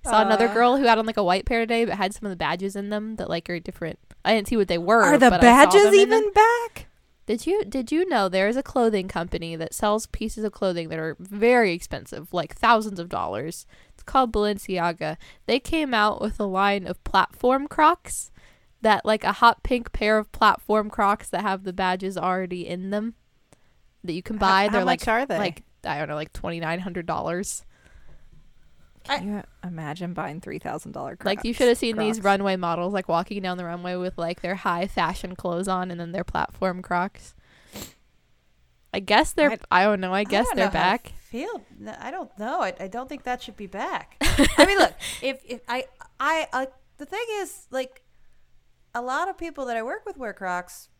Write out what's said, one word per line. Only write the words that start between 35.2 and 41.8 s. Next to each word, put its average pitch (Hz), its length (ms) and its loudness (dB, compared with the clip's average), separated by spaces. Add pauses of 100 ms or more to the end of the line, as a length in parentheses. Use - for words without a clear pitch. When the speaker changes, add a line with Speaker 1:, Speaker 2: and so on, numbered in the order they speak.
Speaker 1:
clothes 180 320 -4
on 185 240 -4
and 170 80 -10
then 170 140 -10
their 175 100 -6
platform - 580 -4
Crocs. - 520 -6 (1600)
I 202 60 -4
guess 208 340 2
they're, 294 180 4 (200)
Speaker 2:
I 180 100 4
Speaker 1:
I - 20 4
don't 208 180 2
know, 185 120 -4
I 196 60 0
Speaker 3:
I 214 40 0
Speaker 1:
guess 202 240 0
Speaker 3:
don't 320 80 -2
Speaker 1:
they're 190 100 2
Speaker 3:
know 180 140 -2
how 180 120 2
to 233 120 0
Speaker 1:
back. - 140 -18
Speaker 3:
feel. 311 440 -10 (180)
No, 214 200 -14